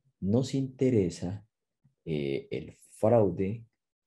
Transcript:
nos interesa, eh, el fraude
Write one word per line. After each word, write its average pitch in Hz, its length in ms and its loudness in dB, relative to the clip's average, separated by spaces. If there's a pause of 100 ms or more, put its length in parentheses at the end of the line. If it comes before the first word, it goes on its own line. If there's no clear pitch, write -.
(180)
nos 113 360 0
interesa, 113 920 0 (600)
eh, 71 440 -4
el - 280 -8 (140)
fraude 107 760 2 (400)